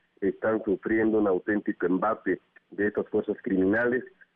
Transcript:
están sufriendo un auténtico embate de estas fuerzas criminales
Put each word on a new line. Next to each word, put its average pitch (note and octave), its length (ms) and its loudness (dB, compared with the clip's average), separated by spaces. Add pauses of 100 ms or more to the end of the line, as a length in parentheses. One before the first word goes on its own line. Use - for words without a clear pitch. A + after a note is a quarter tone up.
(220)
están G#2+ 420 -2
sufriendo A2 540 0
un G#2 100 2
auténtico G2+ 580 -2
embate F#2 540 -2 (320)
de G2+ 160 -2
estas G#2 220 -4
fuerzas G#2 340 -2
criminales A2 640 2 (300)